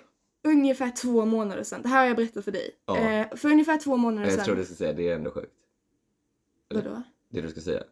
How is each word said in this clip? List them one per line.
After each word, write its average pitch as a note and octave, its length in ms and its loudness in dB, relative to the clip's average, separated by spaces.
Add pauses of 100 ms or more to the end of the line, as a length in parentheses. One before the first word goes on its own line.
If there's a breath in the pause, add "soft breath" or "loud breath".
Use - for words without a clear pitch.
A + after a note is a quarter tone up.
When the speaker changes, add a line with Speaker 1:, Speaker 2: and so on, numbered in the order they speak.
(440)
Speaker 1:
ungefär C4+ 480 4
två A#3+ 340 2
månader A3 380 0
sedan, - 180 -10
det A#3+ 80 -6
här C4+ 100 4
har B3+ 60 6
jag A#3+ 100 2
berättat A3+ 300 -4
för G#3 60 -4
dig. - 200 -6 (140)
Speaker 2:
Ja. F#3+ 120 0
Speaker 1:
Eh, A3 380 0
för D4 160 0
ungefär D#4 260 6
två C#4 200 -2
månader A3 300 0
Speaker 2:
Jag - 80 2
Speaker 1:
sedan. - 100 -2
Speaker 2:
tror G2+ 100 0
du F#2 100 -2
ska F2 100 -14
säga, D#2+ 180 -2
det E2+ 160 -2
är E2+ 60 0
ändå D2+ 160 -6
sjukt. - 220 -12 (1160)
Eller? G#3+ 120 -2
Speaker 1:
Vadå? A3 180 -10 (280)
Speaker 2:
Det E2+ 120 -6
du D#2+ 80 -6
ska D#2+ 120 -12
säga, E2+ 300 -4